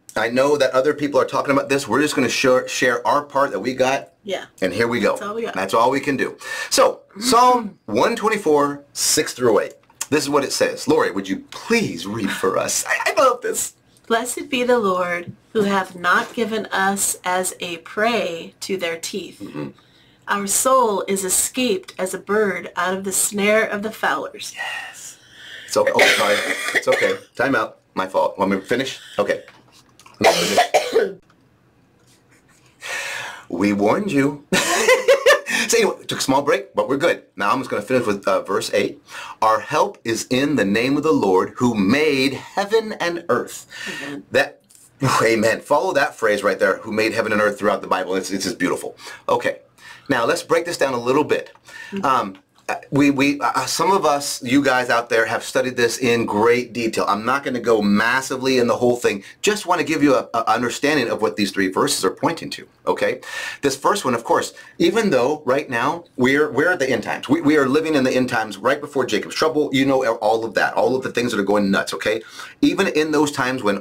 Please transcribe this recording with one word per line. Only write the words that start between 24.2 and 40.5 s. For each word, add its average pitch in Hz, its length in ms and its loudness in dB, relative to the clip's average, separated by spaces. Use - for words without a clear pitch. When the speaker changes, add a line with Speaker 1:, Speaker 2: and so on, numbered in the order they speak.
Speaker 1:
Yes. - 600 -12
It's - 100 -2
okay. - 180 4
Oh, - 220 4
sorry. 104 180 2
It's - 140 0
okay. 110 260 2
Time 127 180 2
out. 110 240 -4
My 92 140 -4
fault. - 300 0
Want 98 140 2
me 95 60 2
to 95 60 -6
finish? 127 360 -2
Okay. - 260 0
Let - 160 4
me 170 220 0
finish. - 640 0
<coughs> - 0 -
We 98 240 0
warned 120 380 0
you. 143 400 0
<laughs> 185 40 2
So 226 120 2
anyway, - 260 0
took - 140 -6
a - 20 -6
small 139 220 0
break, 170 320 -2
but - 120 0
we're 139 100 0
good. 135 260 0
Now 101 160 0
I'm 127 80 2
just 127 120 -8
gonna 107 100 -4
finish 120 240 0
with, 101 220 -2
uh, 92 160 2
verse 101 280 -4
eight. - 300 -2
"Our 110 200 4
help 175 420 -2
is 110 260 -4
in 139 280 0